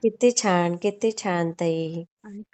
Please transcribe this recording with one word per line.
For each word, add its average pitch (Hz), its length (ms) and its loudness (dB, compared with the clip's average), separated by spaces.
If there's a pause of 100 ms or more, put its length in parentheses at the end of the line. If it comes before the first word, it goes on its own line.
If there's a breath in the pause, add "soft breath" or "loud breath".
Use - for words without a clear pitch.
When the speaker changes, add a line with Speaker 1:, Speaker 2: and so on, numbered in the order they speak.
Speaker 1:
किती 226 300 4
छान, 175 440 2
किती 208 360 -2
छान 175 400 -2
ताई. 165 520 -4 (180)
Speaker 2:
आणि 208 180 -16 (120)